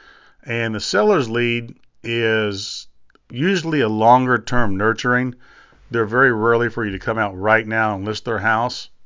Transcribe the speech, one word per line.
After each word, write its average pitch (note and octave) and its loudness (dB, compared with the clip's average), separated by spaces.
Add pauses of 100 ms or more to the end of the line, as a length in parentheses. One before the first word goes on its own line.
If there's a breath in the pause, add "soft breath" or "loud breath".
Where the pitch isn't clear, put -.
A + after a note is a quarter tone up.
(460 soft breath)
And A#2 -4
the G#2 -6
seller's F#3+ 2
lead A#2+ -2 (300)
is A2 -2 (440)
usually D#3 0
a A2 2
longer A#2+ 4
term G#2+ 0
nurturing. B2 0 (560 soft breath)
They're A#2 -2
very B2 2
rarely A#2 2
for A2+ -6
you G2+ -4
to F#2+ -8
come A2+ -4
out G2+ -2
right G#2+ 2
now A2 0
and F#2+ -8
list G#2+ -8
their A2+ -2
house. A2 -2 (160)